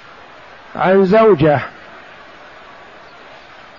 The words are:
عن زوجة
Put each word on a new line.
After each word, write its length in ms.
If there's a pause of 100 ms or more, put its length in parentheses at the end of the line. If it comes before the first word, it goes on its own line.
(760)
عن 300
زوجة 540 (2250)